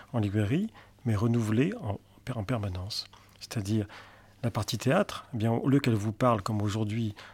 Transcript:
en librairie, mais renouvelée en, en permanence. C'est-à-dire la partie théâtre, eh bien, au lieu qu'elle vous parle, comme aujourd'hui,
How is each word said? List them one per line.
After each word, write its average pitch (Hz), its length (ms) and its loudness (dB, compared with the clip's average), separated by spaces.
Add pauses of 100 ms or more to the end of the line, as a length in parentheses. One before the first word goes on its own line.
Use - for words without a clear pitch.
(140)
en 120 60 0
librairie, 107 500 0 (360)
mais 113 100 2
renouvelée 117 640 2
en, 101 180 -4 (360)
en 110 80 -4
permanence. 101 640 -4 (320)
C'est-à-dire 107 480 -2 (560)
la 120 80 0
partie 113 260 -4
théâtre, 156 560 0
eh 120 40 -4
bien, 113 140 2
au 123 160 0
lieu 139 120 6
qu'elle 120 160 2
vous 107 160 0
parle, 113 320 2
comme 107 180 0
aujourd'hui, 107 540 -2 (180)